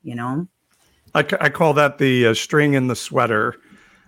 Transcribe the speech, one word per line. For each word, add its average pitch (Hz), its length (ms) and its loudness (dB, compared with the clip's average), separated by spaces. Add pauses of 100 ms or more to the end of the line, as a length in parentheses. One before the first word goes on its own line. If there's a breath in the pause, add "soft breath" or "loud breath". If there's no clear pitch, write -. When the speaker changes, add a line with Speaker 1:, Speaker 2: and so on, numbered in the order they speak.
Speaker 1:
You 123 120 -12
know? 131 320 -6 (680)
Speaker 2:
I 156 80 2
ca-, - 160 -4
I 147 100 0
call 151 260 0
that 143 240 2
the, 127 280 4
uh, 113 60 4
string 147 400 0
in 131 140 0
the 120 100 -2
sweater, 117 580 -2 (520 soft breath)